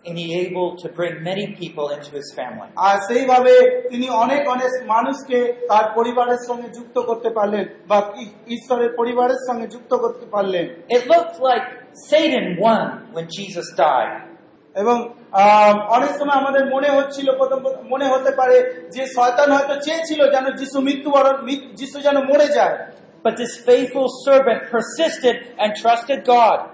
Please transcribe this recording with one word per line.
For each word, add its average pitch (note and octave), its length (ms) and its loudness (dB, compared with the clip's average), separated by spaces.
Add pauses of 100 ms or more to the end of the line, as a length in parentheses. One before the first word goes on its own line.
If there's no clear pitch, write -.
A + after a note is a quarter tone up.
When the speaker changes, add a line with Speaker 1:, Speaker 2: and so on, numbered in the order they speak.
Speaker 1:
And E3+ 80 -10
he E3+ 100 -8
able F3+ 440 -4
to - 260 -12
bring E3+ 180 -4 (100)
many F#3+ 240 -6
people D#3+ 400 -10
into C#3+ 260 -10
his C#3 300 -12
family। A2+ 320 -12
Speaker 2:
আর G3 220 4
সেইভাবে B3+ 920 6
তিনি B3 200 -6
অনেক C4 380 0
অনেক B3+ 400 -2
মানুষকে A#3+ 640 -2 (160)
তার G#3+ 140 4 (120)
পরিবারের A#3+ 420 0 (100)
সঙ্গে A#3+ 220 -8
যুক্ত A#3+ 300 -8
করতে A3+ 300 -4
পারলেন G#3 360 -2 (220)
বা G#3 140 2 (140)
ই-, A#3 380 -14
ঈশ্বরের A#3+ 440 -2
পরিবারের B3 380 0 (120)
সঙ্গে A#3 200 -6
যুক্ত - 260 -8
করতে A#3 320 -4
পারলেন। F#3+ 420 -4 (220)
Speaker 1:
It A#3+ 120 2
looked C#4+ 420 0
like B3+ 220 0 (460)
Satan A3+ 500 0
won G#3+ 240 2 (300)
when E3 80 -8
Jesus F3 540 -12
died। B2+ 420 0 (560)
Speaker 2:
এবং, A#3 380 -2 (180)
আহ, G#3 480 6 (100)
অনেক C4 200 2
সময় C#4+ 260 -2
আমাদের C4+ 300 0
মনে C4+ 240 0
হচ্ছিল, C4+ 480 0
প্রথম C4 220 0
প্রথম C4 300 -6
মনে C4+ 180 -2
হতে C4 240 0
পারে B3+ 600 2
যে C4 140 -8
শয়তান B3+ 460 2
হয়তো C#4 300 0
চেয়েছিল D4+ 500 0
যেন C4+ 200 0
যিশু C#4 300 -6
মৃত্যুবরণ, C4+ 600 2
মৃত-, C4+ 340 -10
যিশু C#4 260 -14
যেন C#4+ 160 2
মরে C#4+ 300 4
যায়। A3 400 0 (360)
Speaker 1:
But A3 100 0
this - 340 -8
faithful C4 400 2 (200)
servant C4+ 320 4 (120)
persisted B3 640 -2
and - 380 -4 (120)
trusted A#3 420 0
God। A#3 340 6 (140)